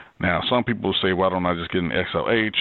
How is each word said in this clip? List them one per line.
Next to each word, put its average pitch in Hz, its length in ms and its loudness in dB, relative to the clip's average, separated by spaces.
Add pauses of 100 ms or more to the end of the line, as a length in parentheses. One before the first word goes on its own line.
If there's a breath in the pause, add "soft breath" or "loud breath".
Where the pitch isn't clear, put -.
(200 loud breath)
Now, 87 280 0
some 120 160 2
people 98 380 0
say, 95 100 2
"Why 92 160 2
don't 90 160 0
I 87 100 2
just 85 160 -6
get 92 120 0
an 82 100 -2
X 87 220 0
L 82 160 0
H 110 300 0